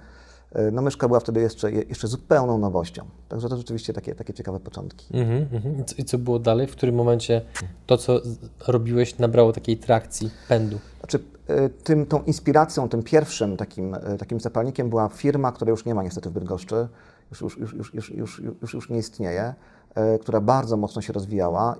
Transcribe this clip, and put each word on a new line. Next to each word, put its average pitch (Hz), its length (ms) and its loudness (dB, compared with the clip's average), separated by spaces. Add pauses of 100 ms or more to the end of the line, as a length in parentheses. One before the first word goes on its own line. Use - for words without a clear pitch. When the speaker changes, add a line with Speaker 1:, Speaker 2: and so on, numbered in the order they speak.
(520)
Speaker 1:
E, 107 200 2
no, 123 100 -2
myszka 135 260 0
była 120 120 6
wtedy 113 220 0
jeszcze, 110 300 0
je-, 107 120 0
jeszcze - 240 -8
zupełną 123 500 2
nowością. 92 480 -2 (240)
Także 113 200 -6
to 127 80 -4
rzeczywiście 117 360 -6
takie, - 220 -8
takie 104 180 -10
ciekawe 95 260 -8
początki. - 580 -10
Speaker 2:
Mhm, 123 340 0
mhm. 127 280 -4
I 127 60 -4
co, - 120 -10
i 123 80 -6
co - 120 -2
było 120 220 0
dalej? 117 280 4
W 135 40 -12
którym 123 240 2
momencie 120 460 2 (440)
to, 127 120 6
co 123 220 2
z-, 117 180 -6 (300)
robiłeś, 120 520 2
nabrało 117 340 6
takiej 113 240 -2
trakcji, 110 540 0 (160)
pędu? 110 300 2 (220)
Speaker 1:
Znaczy, - 240 -2 (240)
e, 139 220 2
tym, 151 360 2
tą - 180 0
inspiracją, 151 640 2
tym 113 140 0
pierwszym 113 540 2
takim, 95 380 -6
e, 101 220 -6
takim 110 220 -6
zapalnikiem 120 500 -2
była 110 200 0
firma, 139 420 0
która 113 200 0
już 110 140 0
nie 117 100 0
ma 98 80 0
niestety 87 260 -8
w 82 40 -8
Bydgoszczy, 95 540 -4 (440)
już, - 100 -16
już, - 160 -8
już, 117 160 -8
już, - 200 -12
już, 107 160 -10
już, 107 320 -10 (200)
już, 117 120 -10
już 120 160 -10
nie 120 80 -2
istnieje, 107 560 -4 (420)
e, 110 240 2
która 110 220 0
bardzo 117 360 2
mocno 104 240 -4
się 101 120 -8
rozwijała 98 680 0